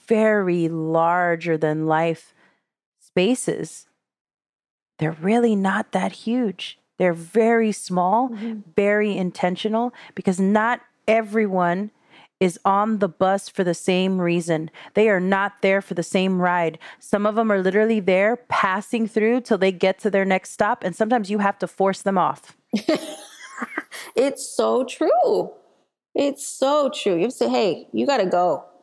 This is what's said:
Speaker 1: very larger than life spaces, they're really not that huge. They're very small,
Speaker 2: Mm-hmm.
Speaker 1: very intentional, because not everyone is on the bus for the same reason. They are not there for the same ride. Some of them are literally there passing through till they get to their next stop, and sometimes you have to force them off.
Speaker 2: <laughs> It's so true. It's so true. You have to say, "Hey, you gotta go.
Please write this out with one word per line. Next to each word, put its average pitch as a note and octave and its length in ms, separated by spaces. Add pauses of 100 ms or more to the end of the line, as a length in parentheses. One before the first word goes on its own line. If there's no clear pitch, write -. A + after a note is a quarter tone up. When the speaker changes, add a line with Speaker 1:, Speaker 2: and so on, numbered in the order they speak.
Speaker 1:
very G3+ 640
larger E3 880
than D#3 300
life D#3+ 480 (640)
spaces, - 840 (1120)
they're D#3 220
really A3 360
not F#3+ 360
that F#3+ 200
huge. A3+ 640 (200)
They're F3+ 140
very A3 600
small, F#3+ 580
Speaker 2:
Mm-hmm. A3 300 (140)
Speaker 1:
very G#3 420
intentional, G3 760 (220)
because F#3 260
not G#3+ 400 (260)
everyone G#3 840 (500)
is F#3 260
on G#3 320
the F#3+ 100
bus F#3+ 400
for - 160
the F3 100
same F#3 460
reason. E3+ 500 (240)
They A3 140
are F#3+ 120
not G3 420
there G3 180
for F#3+ 140
the G3+ 80
same F#3+ 380
ride. F3 380 (200)
Some G#3 280
of G#3+ 80
them A3 160
are G3 120
literally G#3+ 380
there F#3+ 360
passing G#3 720
through A3+ 360
till A3 160
they F#3+ 140
get F#3+ 280
to G#3 100
their G3 140
next F#3+ 260
stop, A3 340
and F3+ 100
sometimes G#3+ 360
you G#3 80
have G3+ 220
to F#3 60
force F#3+ 360
them G3 160
off. - 380 (180)
Speaker 2:
<laughs> G3+ 120 (1300)
It's C4+ 340
so A#3 360
true. E4 640 (640)
It's C#4+ 320
so C#4 440
true. - 260
You E3 60
have A#3 80
to - 60
say, C4 120
"Hey, A#3 440
you A3 140
gotta B3+ 200
go. F3 380 (180)